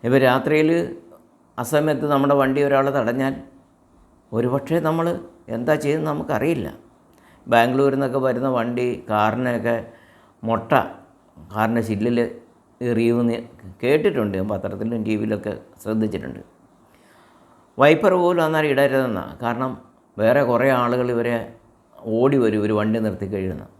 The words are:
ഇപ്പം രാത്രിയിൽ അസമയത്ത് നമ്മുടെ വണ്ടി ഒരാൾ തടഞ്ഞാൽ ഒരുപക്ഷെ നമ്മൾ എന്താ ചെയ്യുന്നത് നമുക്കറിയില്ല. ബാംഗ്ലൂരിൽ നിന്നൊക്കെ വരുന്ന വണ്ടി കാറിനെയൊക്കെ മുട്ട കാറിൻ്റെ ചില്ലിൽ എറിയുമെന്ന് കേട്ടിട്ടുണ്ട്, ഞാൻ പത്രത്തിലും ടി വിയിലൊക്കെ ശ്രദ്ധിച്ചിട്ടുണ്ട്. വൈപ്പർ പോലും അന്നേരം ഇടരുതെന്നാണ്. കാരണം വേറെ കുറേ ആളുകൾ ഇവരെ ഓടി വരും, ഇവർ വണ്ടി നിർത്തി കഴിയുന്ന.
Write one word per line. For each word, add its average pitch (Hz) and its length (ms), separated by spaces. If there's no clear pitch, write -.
ഇപ്പം 123 160
രാത്രിയിൽ 151 400
അസമയത്ത് 147 540
നമ്മുടെ 143 300
വണ്ടി 135 260
ഒരാൾ 135 180
തടഞ്ഞാൽ 131 360
ഒരുപക്ഷെ 135 400
നമ്മൾ 165 180
എന്താ 123 180
ചെയ്യുന്നത് 156 280
നമുക്കറിയില്ല. 147 560
ബാംഗ്ലൂരിൽ 127 480
നിന്നൊക്കെ 135 320
വരുന്ന 127 300
വണ്ടി 120 280
കാറിനെയൊക്കെ 113 680
മുട്ട 113 280
കാറിൻ്റെ 110 360
ചില്ലിൽ 113 300
എറിയുമെന്ന് 117 560
കേട്ടിട്ടുണ്ട്, 120 580
ഞാൻ 98 120
പത്രത്തിലും 104 560
ടി 110 120
വിയിലൊക്കെ 107 340
ശ്രദ്ധിച്ചിട്ടുണ്ട്. 98 600
വൈപ്പർ 160 400
പോലും 175 240
അന്നേരം 156 280
ഇടരുതെന്നാണ്. 131 680
കാരണം 120 300
വേറെ 117 320
കുറേ 123 200
ആളുകൾ 123 320
ഇവരെ 117 200
ഓടി 135 280
വരും, 107 160
ഇവർ 104 200
വണ്ടി 110 260
നിർത്തി 98 280
കഴിയുന്ന. 92 320